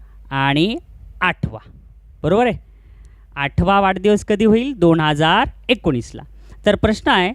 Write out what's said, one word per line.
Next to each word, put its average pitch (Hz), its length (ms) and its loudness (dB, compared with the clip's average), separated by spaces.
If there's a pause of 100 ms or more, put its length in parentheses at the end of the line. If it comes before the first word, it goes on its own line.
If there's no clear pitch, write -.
(320)
आणि 143 440 0 (460)
आठवा. 165 380 -4 (640)
बरोबर 208 240 2
आहे? 180 100 -4 (800)
आठवा 175 440 0
वाढदिवस 196 460 0
कधी 214 200 0
होईल? 233 280 2
दोन 170 260 2
हजार 156 500 0 (200)
एकोणीसला. 139 520 -4 (440)
तर 208 100 2
प्रश्न 220 360 0
आहे, 190 240 2